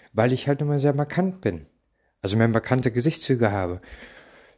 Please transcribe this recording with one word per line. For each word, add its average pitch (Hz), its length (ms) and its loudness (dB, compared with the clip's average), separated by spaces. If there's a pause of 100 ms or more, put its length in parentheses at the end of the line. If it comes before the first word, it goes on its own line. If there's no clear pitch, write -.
(140)
weil 117 200 2
ich 127 140 -4
halt 143 120 0
nun 147 100 -2
mal 143 100 0
sehr 143 140 2
markant 175 480 -2
bin. 85 240 -4 (560)
Also 95 160 -2
mehr 113 100 4
markante 120 440 0
Gesichtszüge 120 600 0
habe. 92 300 -4 (760)